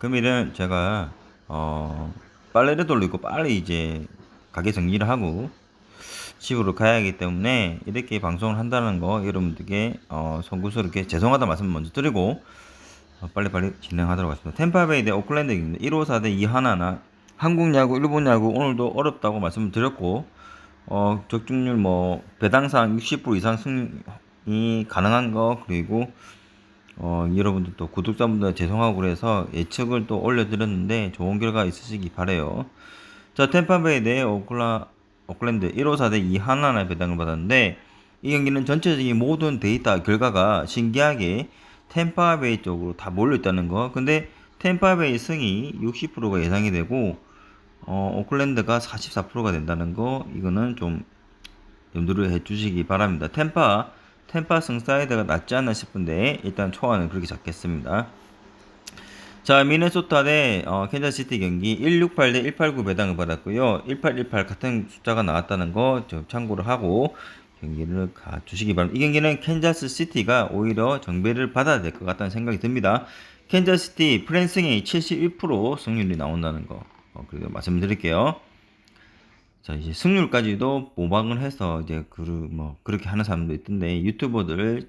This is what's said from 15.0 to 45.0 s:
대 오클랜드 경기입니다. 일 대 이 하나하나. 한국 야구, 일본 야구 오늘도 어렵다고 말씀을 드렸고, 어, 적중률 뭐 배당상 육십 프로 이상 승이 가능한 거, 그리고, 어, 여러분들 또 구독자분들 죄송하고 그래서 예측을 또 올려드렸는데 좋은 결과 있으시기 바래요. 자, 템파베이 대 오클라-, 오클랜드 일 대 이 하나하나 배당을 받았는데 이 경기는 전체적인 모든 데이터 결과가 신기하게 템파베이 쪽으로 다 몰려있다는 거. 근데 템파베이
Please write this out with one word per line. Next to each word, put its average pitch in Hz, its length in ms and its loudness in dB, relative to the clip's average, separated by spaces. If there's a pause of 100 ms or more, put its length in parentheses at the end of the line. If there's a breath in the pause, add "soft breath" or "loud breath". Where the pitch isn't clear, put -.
대 107 80 2
오클랜드 139 400 0
경기입니다. 85 320 -2
일 147 360 0
대 107 100 0
이 101 160 2
하나하나. 107 540 0 (360)
한국 165 400 2
야구, 127 200 4
일본 147 300 2
야구 113 220 4
오늘도 123 400 0
어렵다고 110 500 0
말씀을 101 320 -2
드렸고, 117 560 0 (600 loud breath)
어, 101 420 0
적중률 123 480 -2
뭐 90 480 2 (160)
배당상 120 540 4
육십 120 280 -2
프로 113 140 2
이상 113 200 0
승이 113 1300 -4
가능한 113 440 2
거, 113 340 0
그리고, 107 460 -2 (840 loud breath)
어, 85 380 -2
여러분들 95 440 0
또 82 100 -6
구독자분들 107 680 0
죄송하고 101 420 0
그래서 92 580 0
예측을 117 520 -2
또 104 140 -2
올려드렸는데 107 920 0
좋은 95 260 -2
결과 110 260 0
있으시기 95 460 -6
바래요. 90 560 -2 (680 loud breath)
자, 139 160 4
템파베이 165 540 4
대 120 200 2
오클라-, 113 640 -2 (380)
오클랜드 107 480 -2
일 135 120 0 (240)
대 107 80 2
이 92 180 2
하나하나 123 500 2
배당을 87 300 -2
받았는데 85 640 2 (420 loud breath)
이 135 100 -4
경기는 139 360 0
전체적인 143 520 2
모든 147 420 2
데이터 101 420 2
결과가 104 640 2
신기하게 120 840 0 (400 loud breath)
템파베이 165 720 2
쪽으로 87 380 -4
다 - 100 -10
몰려있다는 92 600 2
거. 113 240 -2
근데 151 360 0 (300 loud breath)
템파베이 180 580 4